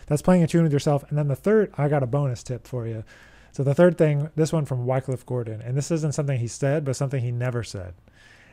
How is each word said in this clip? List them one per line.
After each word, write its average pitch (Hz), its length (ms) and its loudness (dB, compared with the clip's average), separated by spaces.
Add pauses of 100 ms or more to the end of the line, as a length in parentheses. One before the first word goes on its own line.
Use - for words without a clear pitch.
that's 147 140 0
playing 180 200 6
in 160 80 2
tune 165 140 4
with 156 100 2
yourself. 143 340 2
And 147 100 -4
then 147 120 0
the 135 80 -2
third, 214 400 2
I 147 100 0
got 143 160 0
a 123 40 -2
bonus 135 360 -2
tip 120 240 -10
for 120 180 -6
you. 113 200 -8 (480)
So 139 100 -2
the 139 100 2
third 175 240 6
thing, 151 380 2
this 156 160 0
one 156 140 0
from 123 200 -4
Wycliffe 131 400 -4
Gordon, 113 360 -6
and 120 160 -4
this 147 140 -2
isn't 156 220 0
something 139 260 -2
he 117 80 -4
said, 143 360 -2
but 135 140 -4
something 135 260 -2
he 123 80 -4
never 120 320 -4
said. 90 300 -12 (600)